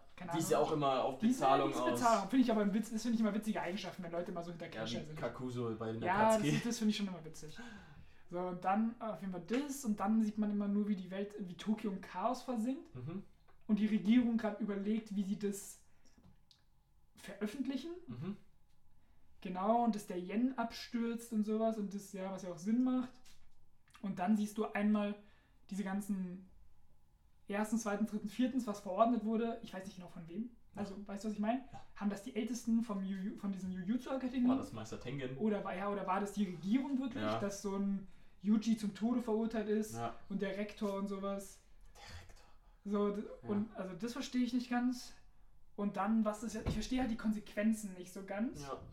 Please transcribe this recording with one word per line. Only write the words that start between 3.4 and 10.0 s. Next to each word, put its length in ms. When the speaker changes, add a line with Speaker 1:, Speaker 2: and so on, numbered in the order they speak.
Speaker 1:
Eigenschaften, 440
wenn 80
Leute 180
immer 140
so 80
hinter 140
Speaker 2:
Ja, 40
Speaker 1:
Kescher 180
Speaker 2:
wie 60
Speaker 1:
sind. 120
Speaker 2:
Kakuzo 580
bei 140
Speaker 1:
Ja, 20
das, 100
Speaker 2:
Nakatsuki. 260
Speaker 1:
das 140
finde 120
ich 60
schon 120
immer 160
witzig. 340
So, 80
und 260
dann 360
auf 200
jeden 120
Fall 160
das 360
und 140
dann 240